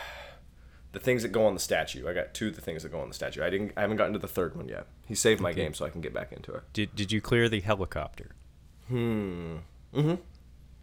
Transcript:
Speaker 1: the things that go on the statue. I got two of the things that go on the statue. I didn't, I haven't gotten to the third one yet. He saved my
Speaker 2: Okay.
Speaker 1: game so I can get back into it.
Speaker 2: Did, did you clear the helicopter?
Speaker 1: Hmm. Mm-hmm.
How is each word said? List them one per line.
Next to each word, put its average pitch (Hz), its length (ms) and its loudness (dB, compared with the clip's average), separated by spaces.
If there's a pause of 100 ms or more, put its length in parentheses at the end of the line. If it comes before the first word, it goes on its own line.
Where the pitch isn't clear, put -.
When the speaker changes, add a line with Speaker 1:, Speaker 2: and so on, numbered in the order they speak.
(920)
Speaker 1:
the - 80 -10
things 127 240 2
that 117 80 0
go 110 160 6
on 98 80 4
the 87 60 -4
statue. 78 480 -2
I 87 60 0
got - 200 -2
two 107 140 -2
of 92 80 -8
the - 40 -14
things 80 220 -2
that 78 80 -6
go 80 100 -4
on 64 80 -4
the 50 60 -12
statue. 65 300 -4
I 87 60 4
didn't, 98 260 2
I - 60 0
haven't 104 140 4
gotten 101 160 4
to 104 60 0
the 95 100 -6
third 85 280 0
one 82 120 -8
yet. - 180 -8 (200)
He 107 80 -6
saved 107 260 6
my 87 100 2
Speaker 2:
Okay. 80 120 0
Speaker 1:
game 78 120 -2
so - 120 -6
I - 40 -2
can 85 100 -10
get 65 120 -6
back 53 200 -6
into - 200 -12
it. - 200 -10
Speaker 2:
Did, 107 240 0
did 98 160 -2
you 107 80 2
clear 117 280 4
the 110 120 0
helicopter? 92 720 -2 (560)
Speaker 1:
Hmm. 101 680 -2 (380)
Mm-hmm. 151 200 4 (680)